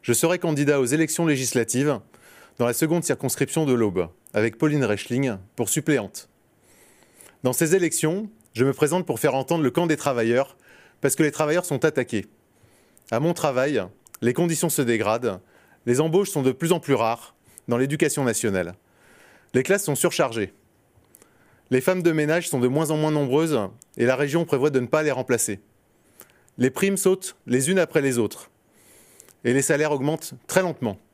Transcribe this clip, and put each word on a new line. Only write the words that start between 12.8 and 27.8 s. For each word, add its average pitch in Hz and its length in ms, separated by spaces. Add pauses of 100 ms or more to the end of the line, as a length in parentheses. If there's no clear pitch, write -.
À 117 100
mon 170 140
travail, 135 480 (400)
les 120 100
conditions 165 380
se - 120
dégradent, 110 580 (460)
les 123 140
embauches 165 300
sont 143 120
de 131 100
plus 165 200
en 170 80
plus 139 140
rares 113 400 (340)
dans 120 80
l'éducation 143 480
nationale. 98 500 (800)
Les 131 100
classes 196 220
sont 147 100
surchargées. 120 600 (1160)
Les 127 100
femmes 185 220
de 165 100
ménage 156 360
sont 135 120
de 123 80
moins 151 220
en 156 60
moins 156 140
nombreuses 147 480 (380)
et 120 100
la 127 100
région 147 280
prévoit 147 260
de 131 100
ne 123 60
pas 156 160
les 151 80
remplacer. 123 500 (1000)
Les 127 120
primes 196 260
sautent 190 400 (100)
les 131 240
unes 190 80
après 160 220